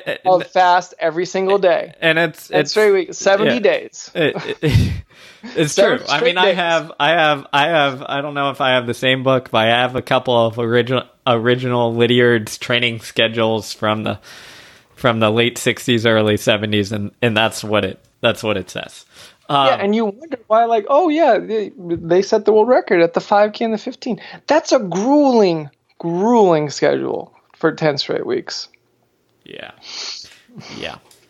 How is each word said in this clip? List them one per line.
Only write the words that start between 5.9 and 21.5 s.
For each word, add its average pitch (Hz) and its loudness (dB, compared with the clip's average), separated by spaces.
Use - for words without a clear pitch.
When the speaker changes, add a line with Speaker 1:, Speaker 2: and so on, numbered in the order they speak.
Speaker 1:
true. - -10
I 143 0
Speaker 2:
straight 156 2
Speaker 1:
mean, 175 -2
I 180 4
Speaker 2:
days. 185 2
Speaker 1:
have, 165 -2
I 147 2
have, 156 2
I 143 2
have, 143 0
I 139 -4
don't 147 -8
know 143 -2
if 135 -6
I 131 2
have 123 2
the 120 -4
same 131 0
book, 127 0
but 113 2
I - 4
have 123 0
a 123 -4
couple 127 0
of 110 -4
original, 120 0
original 123 0
Lydiard's 120 2
training 120 -2
schedules 113 -2
from 110 -2
the, 107 -6
from 113 0
the 110 2
late 117 0
sixties, 117 -2
early 107 4
seventies, 104 0
and, 101 -8
and 113 0
that's 110 -2
what 104 0
it, - -10
that's 117 0
what 107 -2
it 92 -10
says. - -14
Um, 143 2
Speaker 2:
Yeah, 135 2
and 202 -2
you 226 0
wonder 247 -10
why, 226 2
like, 226 -2
oh 311 2
yeah, 294 4
they, 196 -4